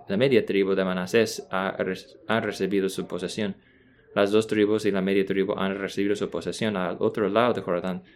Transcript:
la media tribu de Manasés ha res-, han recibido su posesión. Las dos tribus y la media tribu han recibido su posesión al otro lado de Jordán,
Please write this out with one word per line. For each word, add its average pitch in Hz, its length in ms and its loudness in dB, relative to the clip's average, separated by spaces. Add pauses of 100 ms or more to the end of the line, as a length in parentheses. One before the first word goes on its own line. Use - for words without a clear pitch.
la 98 100 -2
media 120 280 4
tribu 98 300 2
de 95 80 2
Manasés 92 680 0
ha 95 280 -2
res-, 95 500 -6
han 113 160 0
recibido 98 440 0
su 90 200 -6
posesión. 92 480 -6 (580)
Las 101 180 4
dos 110 140 4
tribus 107 400 2
y 101 60 2
la 98 100 0
media 98 240 2
tribu 95 300 0
han 95 220 -2
recibido 98 400 -2
su 95 120 -4
posesión 90 460 -4
al 90 240 -2
otro 110 300 0
lado 113 240 4
de 98 80 -6
Jordán, 90 420 -4 (120)